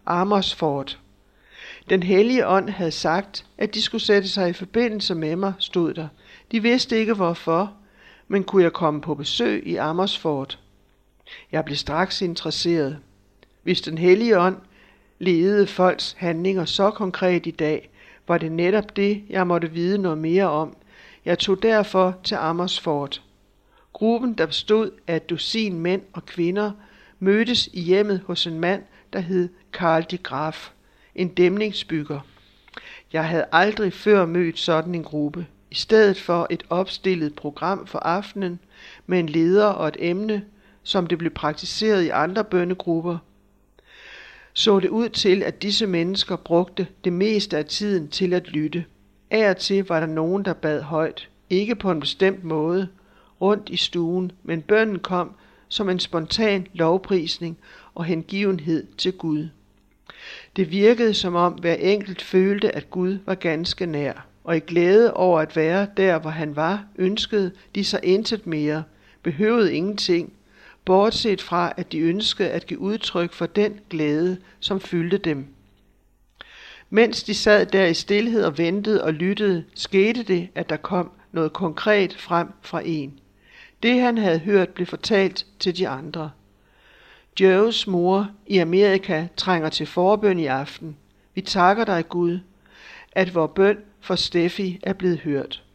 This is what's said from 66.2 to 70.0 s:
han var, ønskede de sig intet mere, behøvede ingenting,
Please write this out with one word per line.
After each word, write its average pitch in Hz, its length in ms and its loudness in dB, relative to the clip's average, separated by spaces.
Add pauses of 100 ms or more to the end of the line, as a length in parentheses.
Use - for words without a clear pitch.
han 151 260 -6
var, 185 280 -2 (120)
ønskede 196 540 0 (240)
de 196 100 -2
sig - 180 -2
intet 202 440 0
mere, 151 360 -2 (400)
behøvede 196 520 2
ingenting, 175 580 -2 (520)